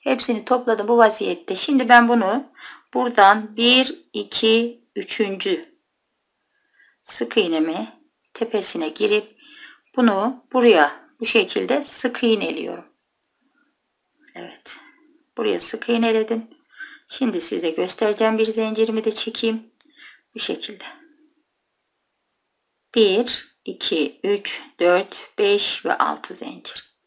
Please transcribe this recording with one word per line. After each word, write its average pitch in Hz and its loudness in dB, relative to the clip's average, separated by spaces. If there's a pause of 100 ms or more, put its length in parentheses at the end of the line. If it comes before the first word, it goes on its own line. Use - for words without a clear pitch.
Hepsini 247 -2
topladım 226 0
bu 233 4
vaziyette. 196 2
Şimdi 269 0
ben 240 8
bunu 233 0 (420)
buradan 214 4
bir, 254 4
iki, 226 0 (120)
üçüncü 190 -6 (1300)
sık - -6
iğnemi 165 -2 (340)
tepesine 202 -4
girip 208 -2 (580)
bunu 233 0
buraya 220 4 (180)
bu 226 -6
şekilde 202 0
sık - -6
iğneliyorum. 170 -2 (1400)
Evet. - -16 (600)
Buraya 196 0
sık - -6
iğneledim. 226 0 (580)
Şimdi 170 -4
size - -4
göstereceğim, 208 0
bir 220 2
zincirimi 220 -2
de 214 -2
çekeyim. 226 -4 (640)
Bu 233 -14
şekilde. - -8 (2000)
Bir, 220 2
iki, - -4
üç, 202 -4 (180)
dört, 180 0
beş 202 0
ve 170 -2
altı - -4
zincir. - -16 (100)